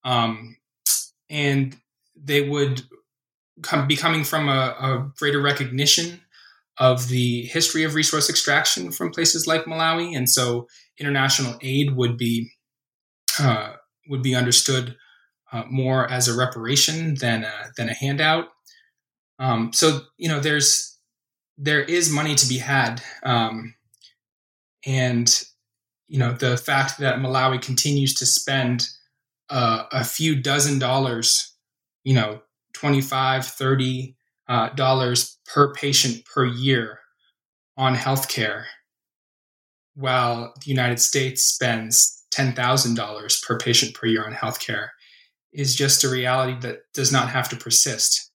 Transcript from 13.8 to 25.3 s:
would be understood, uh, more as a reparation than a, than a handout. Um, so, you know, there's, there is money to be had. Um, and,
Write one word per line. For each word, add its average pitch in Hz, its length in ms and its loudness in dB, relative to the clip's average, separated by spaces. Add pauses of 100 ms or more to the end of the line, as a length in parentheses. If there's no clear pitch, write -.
would 139 140 -6
be 127 140 0
understood, 123 600 2 (560)
uh, 113 180 -8
more 131 420 0
as 123 160 0
a 120 100 0
reparation 139 800 0
than 117 280 -2
a, 107 340 -10
than 113 120 -4
a 117 40 -4
handout. 156 560 0 (880)
Um, 117 340 0
so, 151 280 2 (160)
you 165 100 -6
know, 151 120 -2
there's, 147 580 0 (600)
there 147 240 0
is 160 300 0
money 151 240 0
to 127 120 4
be 127 100 -2
had. 123 440 0 (220)
Um, 113 500 -2 (1120)
and, 127 580 2 (640)